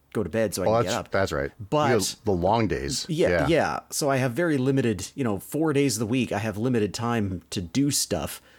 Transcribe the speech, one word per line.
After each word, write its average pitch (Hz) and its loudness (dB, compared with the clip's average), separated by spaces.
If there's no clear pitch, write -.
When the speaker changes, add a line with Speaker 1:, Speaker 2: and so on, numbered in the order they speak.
Speaker 1:
go 113 -2
to 87 -6
bed 110 -2
so 95 -4
I 92 2
Speaker 2:
Oh, - 2
Speaker 1:
can 107 4
Speaker 2:
that's, 98 0
Speaker 1:
get 113 0
up. - -10
Speaker 2:
that's 98 2
right. 71 -2
Speaker 1:
But 147 2
Speaker 2:
You 120 4
have 98 0
the 104 2
long 98 2
days. 71 -4
Speaker 1:
Yeah, 165 2
Speaker 2:
Yeah. 85 2
Speaker 1:
yeah. 107 2
So 143 -2
I 135 2
have 127 0
very 156 0
limited, 127 0
you 131 -4
know, 104 0
four 151 -2
days 135 2
of 110 -2
the 113 -2
week, 120 0
I 101 0
have 107 -4
limited 110 0
time 113 -2
to 104 -6
do 135 0
stuff. - -4